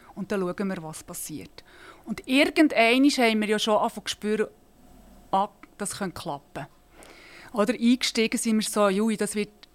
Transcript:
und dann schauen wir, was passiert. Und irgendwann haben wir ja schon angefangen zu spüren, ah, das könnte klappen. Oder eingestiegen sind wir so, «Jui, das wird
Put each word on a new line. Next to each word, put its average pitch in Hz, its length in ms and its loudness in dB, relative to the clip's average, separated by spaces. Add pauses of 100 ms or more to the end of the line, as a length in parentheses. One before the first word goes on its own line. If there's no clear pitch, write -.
(160)
und 202 160 -8
dann 202 80 -2
schauen 180 280 -4
wir, 185 140 -6
was 160 220 -14
passiert. - 580 -14 (420)
Und - 220 -10
irgendwann 269 800 4
haben 226 320 2
wir 208 80 -2
ja 214 120 2
schon 214 180 2
angefangen 214 280 -4
zu - 40 -6
spüren, 214 380 -2 (800)
ah, 196 180 2 (300)
das - 200 -8
könnte 185 220 -8
klappen. 147 460 -10 (840)
Oder 202 220 0
eingestiegen 233 640 2
sind 226 200 0
wir 214 120 -2
so, 208 200 2
«Jui, 214 280 0
das 208 200 -4
wird 208 140 -4 (240)